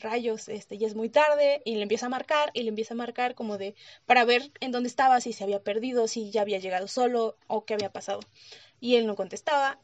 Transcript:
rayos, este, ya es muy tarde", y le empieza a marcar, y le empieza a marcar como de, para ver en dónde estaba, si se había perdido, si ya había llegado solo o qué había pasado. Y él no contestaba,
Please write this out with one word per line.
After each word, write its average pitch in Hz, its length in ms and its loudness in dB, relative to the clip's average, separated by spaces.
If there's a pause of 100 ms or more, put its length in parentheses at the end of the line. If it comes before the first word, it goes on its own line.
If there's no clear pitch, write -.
rayos, 226 480 -4
este, 208 300 -10
ya 220 80 -2
es 208 80 -4
muy 220 160 -4
tarde", 294 560 4
y 226 100 -2
le 208 60 0
empieza 208 240 -2
a - 20 -6
marcar, 294 460 0
y 247 80 -4
le 226 80 -4
empieza 220 240 -6
a - 20 -6
marcar 240 380 -4
como 208 240 -6
de, 196 160 -8 (320)
para 247 180 6
ver 247 260 2 (100)
en 254 120 -6
dónde 247 160 -2
estaba, 262 320 4
si 233 140 -6
se 202 100 -10
había 196 180 -2
perdido, 226 460 0
si 220 220 -8
ya 214 120 0
había 202 160 -2
llegado 185 300 -4
solo 240 480 0 (100)
o 214 200 -4
qué 220 80 -4
había 202 180 -4
pasado. 196 280 -8 (600)
Y 240 160 4
él 226 100 4
no 214 100 -2
contestaba, 269 680 -2